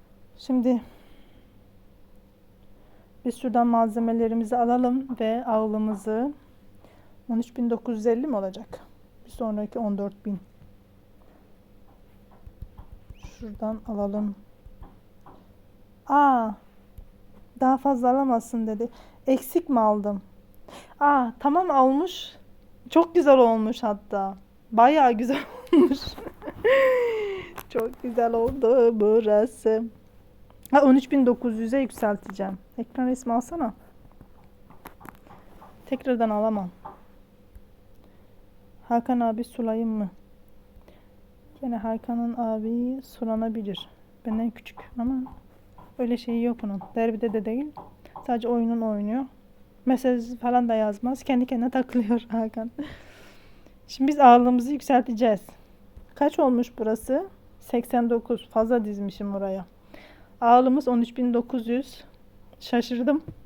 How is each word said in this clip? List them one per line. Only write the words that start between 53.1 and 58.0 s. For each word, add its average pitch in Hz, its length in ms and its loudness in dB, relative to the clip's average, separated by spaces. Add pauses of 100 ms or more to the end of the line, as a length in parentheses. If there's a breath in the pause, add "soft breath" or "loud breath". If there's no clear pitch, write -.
Şimdi 269 200 -2
biz 294 120 0
ağırlığımızı 247 520 8
yükselteceğiz. 247 720 0 (680)
Kaç 285 240 0
olmuş 254 400 2
burası? 247 500 -4 (320)
Seksen 240 500 -2